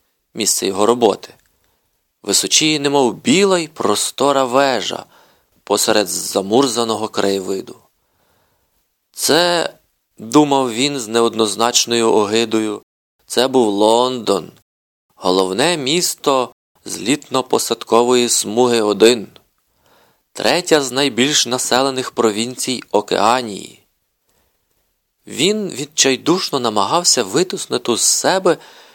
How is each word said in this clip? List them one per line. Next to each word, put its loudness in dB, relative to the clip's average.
місце -2
його 0
роботи, 2
височіє, 0
немов 2
біла 2
й -8
простора 0
вежа -2
посеред 0
замурзаного -2
краєвиду. -4
Це, 0
думав 2
він -2
з -10
неоднозначною 0
огидою, 0
це 0
був 2
Лондон, 2
головне 0
місто -2
злітно-посадкової 0
смуги 0
один, 4
третя 2
з -6
найбільш 0
населених -2
провінцій -2
Океанії. -2
Він -2
відчайдушно -2
намагався 0
витиснути -2
з -4
себе 0